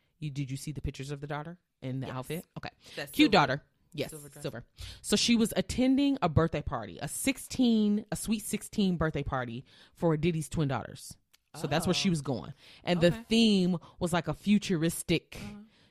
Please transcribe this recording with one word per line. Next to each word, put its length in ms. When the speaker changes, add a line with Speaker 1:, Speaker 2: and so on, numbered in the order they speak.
Speaker 1:
You, 120
did 200
you 60
see 160
the 80
pictures 300
of 100
the 60
daughter 320
in 200
the 80
Speaker 2:
Yes. 80
Speaker 1:
outfit? 300
Okay. 120
Speaker 2:
That 160
Speaker 1:
Cute 140
Speaker 2:
silver, 60
Speaker 1:
daughter. 300
Yes, 180
Speaker 2:
silver 180
dress. 140
Speaker 1:
silver. 220
So 140
she 200
was 200
attending 680
a 60
birthday 340
party, 400
a 60
sixteen, 1000
a 60
sweet 260
sixteen 540
birthday 280
party 400
for 220
Diddy's 320
twin 200
daughters. 480
So 60
that's 200
where 60
she 160
Speaker 2:
Oh. 40
Speaker 1:
was 100
going. 320
And 200
the 60
Speaker 2:
Okay. 200
Speaker 1:
theme 480
was, 120
like, 160
a 60
futuristic 1080
Speaker 2:
Uh-huh. 200